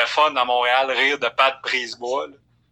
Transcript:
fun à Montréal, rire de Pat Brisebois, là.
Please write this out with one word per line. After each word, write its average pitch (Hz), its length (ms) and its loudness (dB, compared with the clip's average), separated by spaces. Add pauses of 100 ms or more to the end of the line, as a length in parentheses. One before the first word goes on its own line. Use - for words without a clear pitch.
fun 151 300 2
à 127 100 0
Montréal, 123 460 2
rire 135 280 0
de 123 80 -2
Pat 135 340 2
Brisebois, 123 640 -6
là. 143 60 -20 (380)